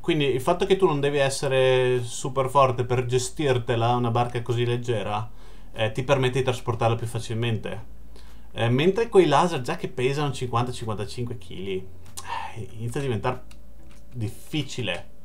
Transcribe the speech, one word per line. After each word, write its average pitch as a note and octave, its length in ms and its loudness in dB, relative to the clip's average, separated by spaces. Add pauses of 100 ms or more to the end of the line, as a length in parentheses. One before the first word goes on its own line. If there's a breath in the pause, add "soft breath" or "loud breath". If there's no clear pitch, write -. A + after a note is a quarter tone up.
quindi D#3+ 160 2
il C3+ 160 2
fatto F3 260 2
che F#3+ 120 4
tu F#3+ 80 4
non D3 160 4
devi C#3+ 160 2
essere C3 840 4
super B2+ 480 -2
forte B2 360 4
per A#2+ 200 0
gestirtela A#2+ 880 2
una B2 160 2
barca A#2+ 320 0
così A#2 240 0
leggera, A2+ 640 -2 (440 loud breath)
eh, A2 180 0
ti C3 100 -2
permette B2+ 360 2
di C3 80 2
trasportarla A2+ 500 0
più A2+ 120 -4
facilmente. A2 800 -4 (680 loud breath)
Eh, A2+ 160 2
mentre F#3 400 4
quei F#3 160 8
laser D#3 340 4
già D3 160 -2
che - 140 -6
pesano C#3 420 0
cinquanta B2 400 0
cinquantacinque A2+ 680 -4
chili, F#2 480 -6 (680 loud breath)
eh, A2+ 220 -8
inizia A#2 240 -4
a - 20 -4
diventare B2 400 -2 (680)
difficile A2+ 960 -6 (160)